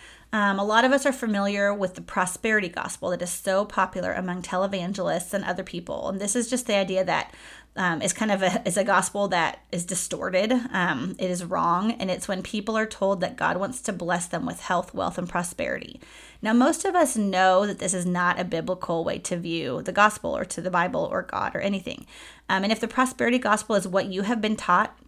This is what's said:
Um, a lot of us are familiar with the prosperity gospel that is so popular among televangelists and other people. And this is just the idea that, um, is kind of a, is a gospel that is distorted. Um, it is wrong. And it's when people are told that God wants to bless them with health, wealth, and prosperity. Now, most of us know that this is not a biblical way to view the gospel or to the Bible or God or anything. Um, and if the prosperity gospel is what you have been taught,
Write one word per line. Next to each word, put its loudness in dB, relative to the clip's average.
Um, 4
a 0
lot 6
of 6
us 4
are 2
familiar 0
with -2
the -14
prosperity 0
gospel -4
that -2
is -6
so 0
popular -2
among -4
televangelists -2
and -2
other -4
people. -6
And -4
this -2
is 0
just 0
the 2
idea 2
that, 0
um, 0
is -2
kind 0
of 2
a, 2
is -2
a 2
gospel 2
that 0
is -4
distorted. -2
Um, -2
it -2
is -2
wrong. 2
And -4
it's -4
when -4
people -4
are 0
told 0
that -2
God 0
wants -4
to -4
bless -2
them -4
with -8
health, -2
wealth, -4
and -6
prosperity. -6
Now, 0
most 4
of 0
us 4
know 4
that -4
this -2
is -2
not 2
a 0
biblical -2
way -2
to -4
view -4
the -6
gospel 2
or -2
to -8
the -4
Bible 0
or -2
God -4
or -4
anything. -4
Um, 2
and 2
if -2
the -2
prosperity 2
gospel 2
is 0
what 0
you -4
have 0
been 0
taught, 2